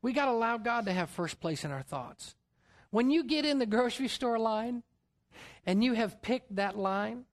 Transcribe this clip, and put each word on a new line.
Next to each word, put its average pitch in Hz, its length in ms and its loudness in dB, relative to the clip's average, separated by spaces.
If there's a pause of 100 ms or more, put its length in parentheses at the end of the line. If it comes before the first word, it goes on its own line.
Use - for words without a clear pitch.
We 247 120 0
gotta 277 180 2
allow 233 260 2
God 233 300 -2
to 190 40 0
have 180 200 0
first - 280 -6
place 160 240 -4
in 156 60 -6
our 135 140 -6
thoughts. - 500 -10 (560)
When 247 220 4
you 320 120 4
get 302 220 0
in 285 140 2
the 240 80 2
grocery 240 400 2
store 233 320 0
line 226 420 0 (840)
and 196 200 4
you 254 100 4
have 220 300 -2
picked 233 320 -2
that 196 200 -2
line 208 580 -2